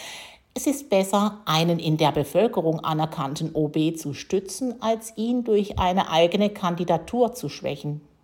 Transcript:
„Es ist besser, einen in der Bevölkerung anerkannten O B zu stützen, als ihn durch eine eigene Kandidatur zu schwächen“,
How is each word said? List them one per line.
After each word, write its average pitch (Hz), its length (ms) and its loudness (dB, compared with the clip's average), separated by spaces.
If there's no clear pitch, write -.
„Es - 120 -4
ist 277 240 -2
besser, 202 540 2
einen 165 340 2
in 151 180 0
der 151 140 4
Bevölkerung 165 680 0
anerkannten 156 760 -4
O 151 140 0
B 156 240 0
zu 147 220 -8
stützen, 220 680 -4
als 226 340 -4
ihn 233 280 0
durch 208 340 2
eine 185 320 2
eigene 175 400 4
Kandidatur 180 840 0
zu - 140 -8
schwächen“, 143 520 -6